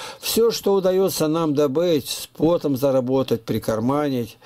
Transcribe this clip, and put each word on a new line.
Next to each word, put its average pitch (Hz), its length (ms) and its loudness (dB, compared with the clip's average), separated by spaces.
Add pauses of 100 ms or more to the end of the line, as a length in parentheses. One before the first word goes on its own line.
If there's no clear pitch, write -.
(200)
Всё, 226 300 2
что - 240 0
удаётся 185 540 2
нам 160 260 0
добыть, 147 560 0
с - 180 -10
потом 160 500 0
заработать, 131 640 0
прикарманить, 120 1000 -2